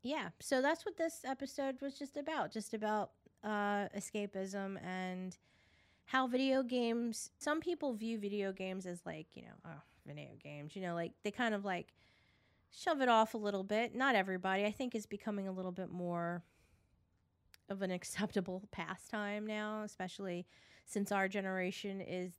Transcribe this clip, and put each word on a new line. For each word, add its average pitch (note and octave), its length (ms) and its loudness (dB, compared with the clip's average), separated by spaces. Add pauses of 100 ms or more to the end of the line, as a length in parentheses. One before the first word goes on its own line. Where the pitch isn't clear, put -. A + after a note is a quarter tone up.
Yeah, C4 240 -2 (100)
so C4 220 4
that's D4+ 240 4
what G4 140 -4
this E4 260 0
episode C4+ 560 -2
was C4+ 180 -4
just C#4+ 200 -6
about, C#4 340 -2
just A3 220 -4
about, G#3+ 380 0 (300)
uh, G#3 540 2
escapism G3 880 -4
and F#3 500 -4 (720)
how C4 220 2
video C4 360 4
games, A#3 760 0
some D4+ 200 2
people D#4 360 0
view A3 240 -2
video G3+ 340 0
games F#3+ 320 -4
as, F3 220 -6
like, D#3+ 280 -8
you - 100 -14
know, - 100 -16 (100)
"Oh, D3+ 160 -12 (240)
video C#3+ 240 -10 (100)
games," D3 380 -10
you F#3+ 60 -4
know, F3 120 0
like, E3+ 280 -2
they G#3 80 0
kind A3+ 240 2
of, G3 100 -2
like, F3+ 300 -2 (760)
shove D#4 300 2
it B3+ 80 6
off A3 240 8
a A#3 60 -2
little G3+ 260 0
bit. G#3+ 300 2
Not C4 200 4
everybody. F#3+ 520 4
I G#3+ 60 2
think B3 220 -4
it's G#3+ 120 -2
becoming G3+ 420 -4
a F#3+ 40 -4
little F#3 200 -4
bit F3+ 160 -4
more F3 560 -2 (1300)
of G3 100 -4
an F#3 100 0
acceptable F#3+ 800 -2
<laughs> - 40 -14
pastime G#3 760 -4
now, G#3+ 380 -2
especially F#3 640 -6 (380)
since G3+ 280 0
our F#3+ 160 6
generation F#3+ 720 -2
is F3+ 360 -4